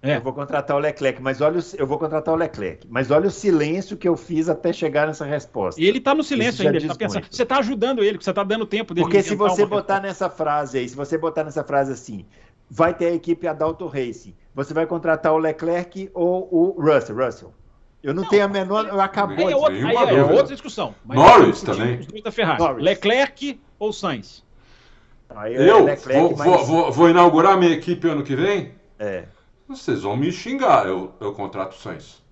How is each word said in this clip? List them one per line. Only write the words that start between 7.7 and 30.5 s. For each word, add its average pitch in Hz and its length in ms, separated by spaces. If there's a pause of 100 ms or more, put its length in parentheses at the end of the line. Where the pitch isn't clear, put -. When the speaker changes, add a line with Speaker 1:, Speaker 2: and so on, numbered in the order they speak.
Speaker 1:
ele, 208 120
que - 80
você 196 80
tá 202 120
dando 214 200
tempo 214 300
dele 170 120
Speaker 2:
Porque 190 180
se 208 100
Speaker 1:
inventar 196 220
Speaker 2:
você 202 60
Speaker 1:
uma 208 80
Speaker 2:
botar 196 240
Speaker 1:
resposta. 196 120
Speaker 2:
nessa 185 240
frase 147 480
aí, 123 100
se 117 60
você 143 240
botar 160 240
nessa 151 220
frase 139 280
assim, 107 320 (460)
vai 165 240
ter 175 120
a 170 80
equipe 170 340
Adalto 160 400
Racing, 127 480 (180)
você 139 180
vai 160 140
contratar 160 460
o 160 60
Leclerc 170 760
ou 185 340
o 175 320
Russell? 139 360
Russell. 117 360 (480)
Eu 143 140
não 185 80
Speaker 1:
Não, 180 80
Speaker 2:
tenho 202 140
a 202 40
menor, 196 360
Speaker 1:
aí 202 80
Speaker 2:
eu 196 80
acabei 196 460
Speaker 1:
é - 20
Speaker 3:
Nenhuma - 200
Speaker 1:
outra, - 60 (140)
aí - 80
é - 100 (140)
Speaker 3:
dúvida. 143 120
Speaker 1:
outra 277 220
discussão. 180 400 (100)
Mas 120 140
Speaker 3:
Norris 190 220
Speaker 1:
eu 139 100
discuti - 280
Speaker 3:
também. 120 200
Speaker 1:
os 127 80
dois 214 160
da 220 80
Ferrari. 165 320
Speaker 2:
Norris. 143 220
Speaker 1:
Leclerc 240 760 (200)
ou 208 120
Sainz? 151 520 (840)
Speaker 2:
Aí 107 280
é 147 140
Speaker 3:
Eu 226 140
Speaker 2:
Leclerc, 139 360
Speaker 3:
vou, 165 160
Speaker 2:
mas 147 100
Speaker 3:
vou, 180 180
vou, 160 280
vou 165 180
inaugurar 175 480
minha 175 140
equipe 170 360
ano 151 140
que 139 140
vem? 185 360 (240)
Speaker 2:
É. 98 280 (440)
Speaker 3:
Vocês - 340
vão 101 140
me 151 160
xingar, 214 540